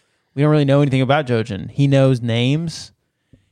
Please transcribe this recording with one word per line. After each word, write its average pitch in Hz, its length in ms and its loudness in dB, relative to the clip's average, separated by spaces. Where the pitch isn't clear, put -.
we 139 80 -4
don't 151 100 2
really 151 140 2
know 139 160 2
anything 135 200 0
about 131 260 0
Jojen. 110 420 -4
He 143 180 0
knows 135 340 2
names. 127 720 -4